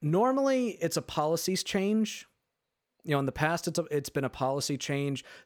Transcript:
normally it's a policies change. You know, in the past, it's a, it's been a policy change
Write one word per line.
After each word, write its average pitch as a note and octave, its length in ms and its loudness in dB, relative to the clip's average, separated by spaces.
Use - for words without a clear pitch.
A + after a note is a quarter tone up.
normally B3+ 800 2
it's E3 160 0
a D#3 60 0
policies E3 600 0
change. G#3 640 0
You D#3+ 100 -2
know, C#3+ 60 2
in C#3 80 0
the C3 60 -2
past, D#3+ 360 0
it's E3 100 -2
a, E3 120 -2
it's D3 180 -2
been C#3 160 -2
a B2+ 60 -2
policy C3+ 480 -2
change C#3 460 -4